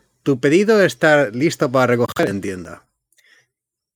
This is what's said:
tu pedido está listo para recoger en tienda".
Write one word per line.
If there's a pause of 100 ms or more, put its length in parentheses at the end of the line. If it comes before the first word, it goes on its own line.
(240)
tu
pedido
está
listo
para
recoger
en
tienda". (1080)